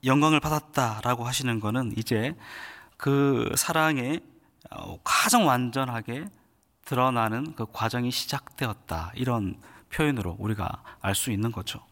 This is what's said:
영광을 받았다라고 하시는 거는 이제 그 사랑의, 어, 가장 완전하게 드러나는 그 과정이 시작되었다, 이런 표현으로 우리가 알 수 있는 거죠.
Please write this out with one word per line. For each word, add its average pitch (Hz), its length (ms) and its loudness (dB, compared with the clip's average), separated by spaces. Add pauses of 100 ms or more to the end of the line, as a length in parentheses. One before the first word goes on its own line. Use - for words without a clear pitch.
영광을 147 360 6
받았다라고 123 840 0
하시는 123 360 -2
거는 110 360 -2
이제 113 400 0 (600)
그 139 600 2
사랑의, 156 640 0 (500)
어, - 320 -12
가장 - 440 4
완전하게 127 800 0 (580)
드러나는 127 720 2
그 113 180 -6
과정이 120 380 -2
시작되었다, 101 1040 -6
이런 117 440 0 (320)
표현으로 117 480 0
우리가 104 440 -4 (180)
알 98 140 0
수 - 180 -2
있는 107 200 0
거죠. - 280 -8 (120)